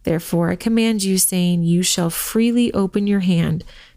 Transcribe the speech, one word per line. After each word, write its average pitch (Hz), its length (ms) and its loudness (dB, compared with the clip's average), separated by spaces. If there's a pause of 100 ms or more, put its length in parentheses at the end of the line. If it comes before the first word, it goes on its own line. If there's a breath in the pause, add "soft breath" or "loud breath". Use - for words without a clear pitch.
Therefore, 170 480 -2
I 180 40 -2
command 226 480 0
you, 190 140 0
saying, 175 460 0
"You 170 200 2
shall 175 260 0
freely 233 640 0
open 202 340 -2
your 202 140 0
hand 170 440 0 (320 loud breath)